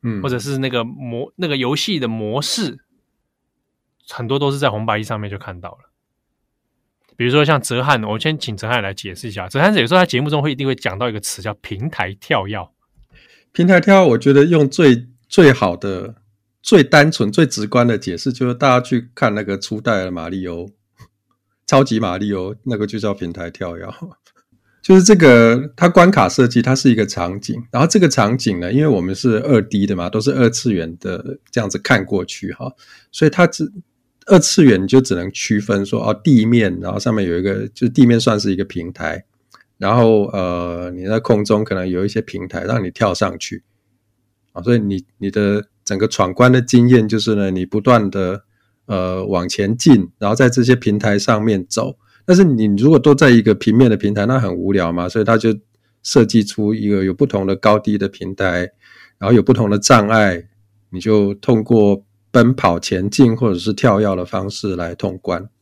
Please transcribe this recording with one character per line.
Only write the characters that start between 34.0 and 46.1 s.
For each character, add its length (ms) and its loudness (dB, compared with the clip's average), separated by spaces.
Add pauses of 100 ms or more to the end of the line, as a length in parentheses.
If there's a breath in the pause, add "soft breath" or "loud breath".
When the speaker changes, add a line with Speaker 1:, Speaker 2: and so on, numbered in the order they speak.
Speaker 1:
二 120 8
次 240 2
元 200 6
你 40 -4
就 140 6
只 140 -2
能 180 -8
区 260 -4
分 280 -2
说， 200 -4
哦， 60 -2 (100)
地 220 4
面， 360 0
然 120 -8
后 60 -6
上 160 -2
面 120 -2
有 120 -2
一 20 -4
个， 280 -4
就 200 -4
地 160 4
面 160 2
算 180 0
是 140 -4
一 40 -2
个 60 -4
平 300 -10
台， 320 -10 (540 soft breath)
然 180 0
后， 360 4
呃， 580 -6
你 160 -12
在 120 -2
空 240 0
中 220 0
可 100 -6
能 140 -6
有 160 -4
一 40 -2
些 120 -6
平 260 -12
台 180 -10
让 200 -2
你 60 -8
跳 240 -2
上 240 -6
去， 240 -12 (880)
啊， 80 -14
所 160 0
以 20 2
你， 240 -4 (140)
你 140 -6
的 360 -2 (160)
整 140 -6
个 100 0
闯 280 -2